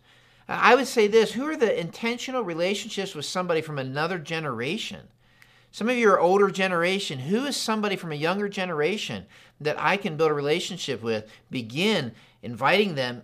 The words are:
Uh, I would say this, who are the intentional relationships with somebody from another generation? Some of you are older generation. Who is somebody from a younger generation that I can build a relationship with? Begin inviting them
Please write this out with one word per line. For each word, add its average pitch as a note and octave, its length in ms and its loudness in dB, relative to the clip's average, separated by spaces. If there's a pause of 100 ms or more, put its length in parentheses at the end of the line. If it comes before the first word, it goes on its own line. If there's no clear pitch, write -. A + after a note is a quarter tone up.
(500)
Uh, - 120 -4
I G#3+ 140 8
would C4+ 120 2
say G#3+ 200 4
this, G#3+ 240 4
who B3+ 140 -6
are D#4 100 -4
the A3 240 2
intentional A#3+ 640 -4
relationships F#3 720 -4
with C#3+ 100 -8
somebody F3 360 -2
from D3+ 180 -6
another D3 400 -4
generation? C#3+ 880 -6 (640)
Some G#3+ 160 -2
of B3+ 80 2
you A#3 140 4
are F3+ 80 8
older G3 320 6
generation. F#3 640 0
Who F#3 280 -2
is C#4 120 -4
somebody G#3 380 -2
from F3 160 -8
a D3 40 -4
younger F#3 320 0
generation F3 800 -2 (340)
that D3 200 -2
I D#3+ 180 2
can G3 180 -6
build D#3 140 4
a D3+ 60 2
relationship C#3+ 640 -2
with? A2 260 -2 (220)
Begin C3+ 640 -2 (300)
inviting D#3 500 2
them B2 300 -4